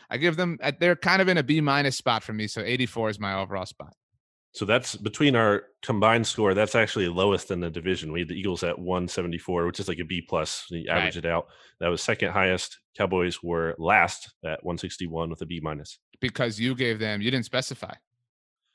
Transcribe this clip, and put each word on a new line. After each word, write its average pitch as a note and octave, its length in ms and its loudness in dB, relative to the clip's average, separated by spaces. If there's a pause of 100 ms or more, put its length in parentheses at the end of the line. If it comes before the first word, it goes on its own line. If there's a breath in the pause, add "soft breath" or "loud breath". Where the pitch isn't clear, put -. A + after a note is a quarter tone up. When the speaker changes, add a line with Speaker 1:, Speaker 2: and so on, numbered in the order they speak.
(100 soft breath)
Speaker 1:
I A#2 80 -4
give D#3+ 180 2
them, F3 260 -2
uh, C#3 160 0
they're F3 160 6
kind F#3 280 4
of F#3 60 2
in F3+ 100 4
a D#3 40 4
B D3+ 200 2
minus C#3 340 2
spot A2+ 260 0
for A2 120 -8
me. G#2+ 120 -2
So G#2+ 140 -8
eighty-four A#2 480 -2
is G#2 100 -4
my G2 220 -2
overall F#2+ 240 -4
spot. - 300 -16 (580)
Speaker 2:
So - 140 -6
that's A#2 280 2
between C3 400 2
our G#2+ 300 4 (180)
combined A2+ 440 4
score. G#2 260 2
That's G#2 220 2
actually G#2+ 340 2
lowest F#2 420 2
in F2+ 100 -2
the E2+ 100 -4
division. E2+ 420 -4
We E2+ 80 -2
had E2 80 -4
the E2 100 -6
Eagles F#2 240 -4
at E2+ 160 -2
one F2+ 300 -2
seventy-four, E2+ 560 -2
which F2 160 -2
is F#2+ 80 -8
like F2 100 -4
a F2 60 -6
B E2+ 160 -4
plus. - 500 -2
You E2+ 200 -6
average F2+ 260 0
Speaker 1:
Right. E2 80 -6
Speaker 2:
it - 20 -4
out. E2+ 200 0 (340 soft breath)
That E2+ 80 0
was E2+ 140 0
second G2+ 300 0
highest. F#2 460 0 (180)
Cowboys F2+ 460 0
were E2 360 -2
last F2 560 2 (100)
at D#2+ 180 -6
one F2 140 -4
sixty-one E2 540 -6
with D#2+ 100 -10
a E2+ 60 -8
B D#2+ 160 -8
minus. D2 360 -8 (220)
Speaker 1:
Because A#2 400 -4
you B2+ 140 0
gave A#2+ 240 -2
them, G#2+ 240 -2
you A2+ 80 0
didn't B2+ 160 0
specify. - 480 -6 (800)